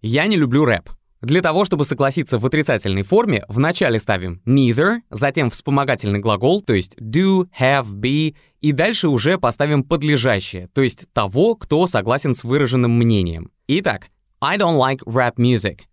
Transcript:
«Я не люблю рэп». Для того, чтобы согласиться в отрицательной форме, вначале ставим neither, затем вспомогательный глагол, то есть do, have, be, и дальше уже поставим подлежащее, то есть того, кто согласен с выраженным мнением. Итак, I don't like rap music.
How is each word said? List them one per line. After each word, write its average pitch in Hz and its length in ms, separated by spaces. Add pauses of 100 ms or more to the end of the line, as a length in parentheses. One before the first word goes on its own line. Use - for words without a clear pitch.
«Я 135 220
не 214 80
люблю 147 300
рэп». 107 240 (320)
Для 143 200
того, 175 220
чтобы 147 220
согласиться 135 520
в 107 80
отрицательной 110 580
форме, 196 440
вначале 127 520
ставим 92 460
neither, 135 520 (120)
затем 135 400
вспомогательный 131 680
глагол, 113 420
то 123 120
есть 92 260
do, 180 480 (100)
have, 131 360
be, 143 420 (240)
и 147 140
дальше 180 340
уже 143 300
поставим 147 480
подлежащее, 123 880
то 139 80
есть - 320
того, 127 420
кто 165 320
согласен 123 460
с - 100
выраженным 123 480
мнением. 101 600 (180)
Итак, 147 380 (340)
I 170 160
don't 170 200
like 131 280
rap 120 320
music. 113 560